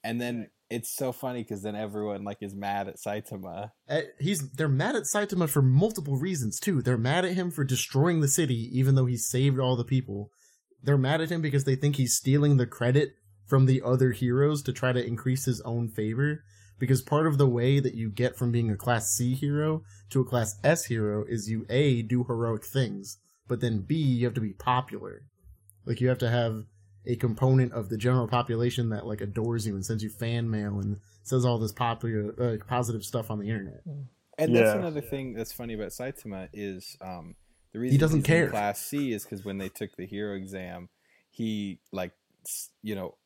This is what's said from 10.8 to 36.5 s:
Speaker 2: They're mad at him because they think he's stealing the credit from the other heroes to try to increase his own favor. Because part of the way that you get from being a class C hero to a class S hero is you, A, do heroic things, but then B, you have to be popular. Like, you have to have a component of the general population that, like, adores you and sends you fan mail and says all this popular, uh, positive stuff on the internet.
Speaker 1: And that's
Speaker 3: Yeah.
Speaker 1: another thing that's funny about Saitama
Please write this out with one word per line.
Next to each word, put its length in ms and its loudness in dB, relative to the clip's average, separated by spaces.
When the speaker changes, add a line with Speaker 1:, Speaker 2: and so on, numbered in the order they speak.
Speaker 2:
They're 140 4
mad 240 2
at 100 -2
him 100 0
because 220 2
they 140 2
think 180 2
he's 220 2
stealing 400 6
the 100 4
credit 480 2
from 180 6
the 160 6
other 300 4
heroes 520 2
to 100 -4
try 180 0
to 140 0
increase 400 -2
his 160 0
own 280 -4
favor. 540 -2
Because 220 4
part 260 2
of 100 2
the 100 6
way 320 4
that 140 0
you 160 -4
get 260 0
from 160 0
being 180 2
a 60 2
class 380 0
C 220 0
hero 480 0
to 120 2
a 40 2
class 380 -2
S 220 4
hero 400 -2
is 240 -4
you, 200 -4
A, 320 2
do 240 0
heroic 400 -2
things, 540 -4
but 140 -2
then 200 0
B, 140 -2
you 300 2
have 80 -2
to 80 -2
be 120 -4
popular. 680 -4
Like, 160 -2
you 80 4
have 80 2
to 120 0
have 360 0
a 120 -2
component 560 4
of 160 -4
the 80 -4
general 300 2
population 640 0
that, 160 -4
like, 160 -6
adores 460 -2
you 80 -2
and 100 -6
sends 180 -2
you 60 -6
fan 400 -2
mail 300 -2
and 180 -2
says 220 2
all 140 2
this 140 -2
popular, 680 -2
uh, 240 0
positive 400 -2
stuff 240 -4
on 100 -4
the 100 -4
internet. 320 -6
Speaker 1:
And 180 4
that's 180 8
Speaker 3:
Yeah. 60 2
Speaker 1:
another 220 -4
thing 320 -8
that's 180 -8
funny 240 -10
about 140 -6
Saitama 640 -10